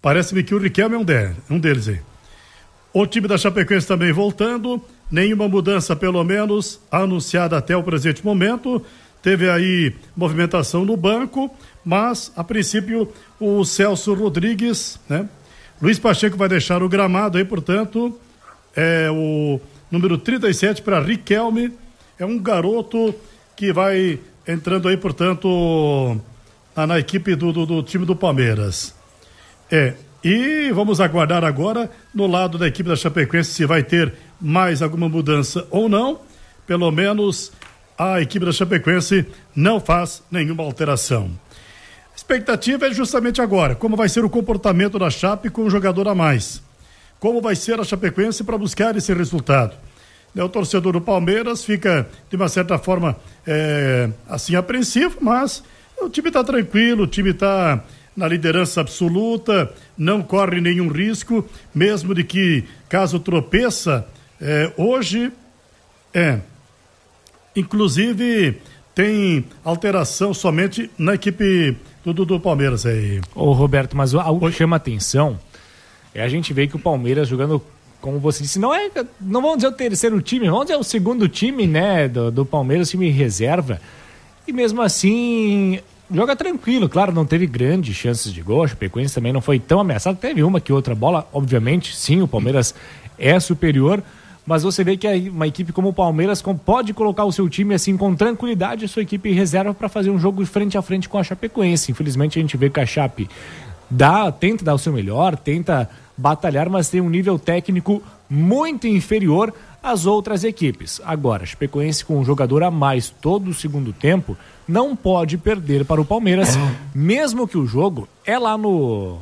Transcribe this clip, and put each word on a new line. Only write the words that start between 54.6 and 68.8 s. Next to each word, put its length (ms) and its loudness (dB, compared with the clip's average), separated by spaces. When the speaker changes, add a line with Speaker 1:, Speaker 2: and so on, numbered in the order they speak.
Speaker 1:
mas 420 0
o 120 -4
time 200 -2
tá 140 2
tranquilo, 600 2
o 20 0
time 260 0
tá 500 0
na 120 -2
liderança 520 0
absoluta, 920 0
não 260 0
corre 380 0
nenhum 280 0
risco, 560 -2
mesmo 400 2
de 100 0
que, 400 2
caso 300 0
tropeça, 880 0
é, 360 0
hoje, 560 0
é, 260 2
inclusive, 1040 0